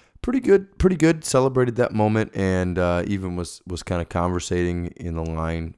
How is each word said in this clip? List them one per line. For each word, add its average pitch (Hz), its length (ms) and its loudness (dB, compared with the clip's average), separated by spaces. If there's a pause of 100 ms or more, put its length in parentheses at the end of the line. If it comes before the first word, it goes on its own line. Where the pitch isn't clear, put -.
(200)
pretty 247 200 -2
good, 196 380 2
pretty 190 180 4
good. 160 280 2
Celebrated 127 520 2
that 120 160 0
moment 107 420 2
and, 92 440 0
uh, 87 280 2
even 95 280 -4
was, 87 320 -8
was 85 160 -8
kinda 87 220 -4
conversating 87 840 -2
in 85 260 -8
the 82 100 -4
line 82 540 -6